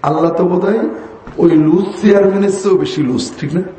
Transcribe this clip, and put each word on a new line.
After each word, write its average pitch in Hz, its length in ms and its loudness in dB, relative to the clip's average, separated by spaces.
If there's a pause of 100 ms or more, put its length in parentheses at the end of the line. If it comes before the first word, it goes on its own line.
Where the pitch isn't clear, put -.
আল্লাহ 156 300 0
তো 185 100 0
বোধহয় 185 360 0 (580)
ওই 170 120 2
লুজ 165 520 2
চেয়ারম্যানের 196 500 4
চেয়েও 196 260 2
বেশি 147 260 -2
লুজ, 123 360 -2
ঠিক 156 160 -4
না? 180 60 0 (180)